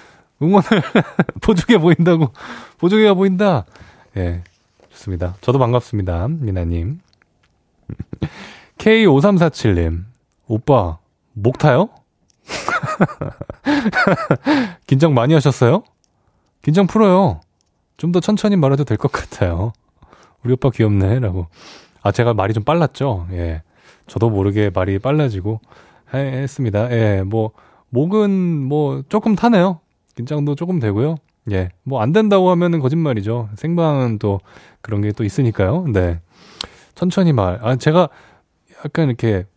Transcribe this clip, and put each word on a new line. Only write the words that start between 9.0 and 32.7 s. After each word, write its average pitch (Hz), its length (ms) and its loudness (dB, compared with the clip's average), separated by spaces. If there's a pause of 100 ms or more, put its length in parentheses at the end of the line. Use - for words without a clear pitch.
오삼사칠님, 131 1000 2 (440)
오빠, 110 500 0 (340)
목 113 260 -2
타요? 151 300 2 (560)
<laughs> - 1040 -6 (1400)
긴장 143 280 2
많이 123 200 4
하셨어요? 139 480 2 (800)
긴장 175 240 2
풀어요. 185 540 2 (560)
좀 165 160 -4
더 180 80 2
천천히 208 360 0
말해도 139 280 2
될 110 140 -2
것 - 140 -2
같아요. 92 600 -4 (720)
우리 123 120 0
오빠 127 160 0
귀엽네, 104 500 2
라고. 90 260 -4 (560)
아, 101 80 2
제가 117 240 2
말이 101 180 -2
좀 107 120 -2
빨랐죠? 135 680 -2
예. 85 320 -6 (460)
저도 110 200 0
모르게 101 460 0
말이 98 240 0
빨라지고 110 640 -2 (520)
해-, 131 60 -4
했습니다. 131 720 -4
예, 107 340 0
뭐, 110 280 -4 (380)
목은 196 400 0 (340)
뭐, 135 440 -2
조금 214 280 0
타네요. 190 420 2 (380)
긴장도 147 400 -4
조금 170 240 -4
되고요. 113 340 0 (380)
예, 92 160 -2 (160)
뭐, 127 180 -4
안 127 100 0
된다고 196 380 4
하면은 170 300 0